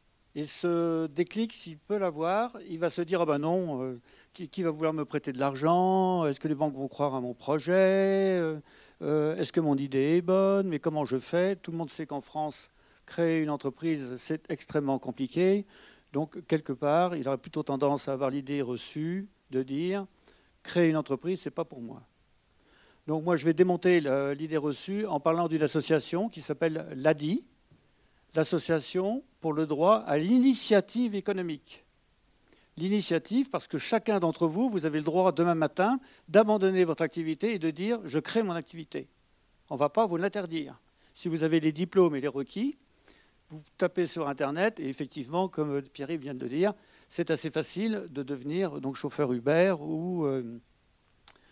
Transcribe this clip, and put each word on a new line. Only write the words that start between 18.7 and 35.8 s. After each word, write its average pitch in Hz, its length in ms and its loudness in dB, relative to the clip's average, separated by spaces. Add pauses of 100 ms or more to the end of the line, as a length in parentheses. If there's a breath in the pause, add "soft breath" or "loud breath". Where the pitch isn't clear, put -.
de 131 140 -2
dire, « 175 420 -4 (580 soft breath)
Créer 175 240 4
une 160 80 4
entreprise, 156 460 -2
c'est 143 100 -6
pas 165 140 -4
pour 139 160 -14
moi. » 120 220 -14 (1040 soft breath)
Donc, 156 180 -2
moi, 175 100 4
je 139 80 0
vais 165 100 6
démonter 180 460 6
le, 139 320 2
l'idée 151 240 -4
reçue 156 520 -2
en 160 120 -2
parlant 165 300 2
d'une 156 140 2
association 160 680 0
qui - 120 -12
s'appelle 160 540 -2
l'adi, 151 500 2 (880 soft breath)
l'Association 175 920 0 (160)
pour 160 100 -2
le 156 140 0
droit 156 300 4 (120)
à 147 100 2
l'initiative 226 1000 4
économique. 180 680 -6 (920 soft breath)
L'initiative, 190 720 0
parce - 180 -6
que 160 100 -4
chacun 214 440 0
d'entre 165 260 2
vous, 208 220 0
vous 185 160 -2
avez 156 140 0
le 156 40 -2
droit 175 300 4
demain 170 220 2
matin 185 440 2 (300 loud breath)